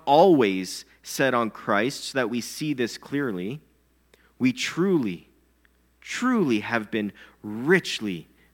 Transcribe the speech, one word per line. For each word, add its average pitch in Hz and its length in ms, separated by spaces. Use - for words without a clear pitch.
always 135 800
set 135 320
on 117 160
Christ, 113 560
so - 120
that 123 120
we 117 120
see 151 320
this 123 240
clearly, 123 640
we 127 160
truly, 156 760
truly 202 580
have 107 320
been 104 200
richly 107 880